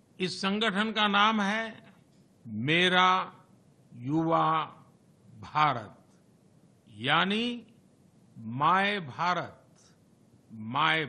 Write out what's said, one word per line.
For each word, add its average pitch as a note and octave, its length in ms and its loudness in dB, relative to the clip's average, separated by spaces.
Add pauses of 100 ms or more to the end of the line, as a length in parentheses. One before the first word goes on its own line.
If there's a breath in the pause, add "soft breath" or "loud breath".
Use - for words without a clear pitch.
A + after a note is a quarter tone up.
(180)
इस F3+ 220 -4
संगठन G#3 520 0
का G#3+ 160 2
नाम G#3 320 4
है G#3+ 300 -2 (760)
मेरा E3+ 640 2 (840)
युवा D#3+ 540 0 (960)
भारत, B2 480 0 (1120)
यानी F3+ 440 2 (920)
माय E3 600 0 (100)
भारत. E3 500 -4 (920)
माय C#3+ 580 0